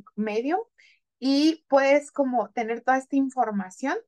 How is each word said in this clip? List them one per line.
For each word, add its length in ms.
medio, 520
y 440
puedes 420
como 400
tener 300
toda 180
esta 160
información 800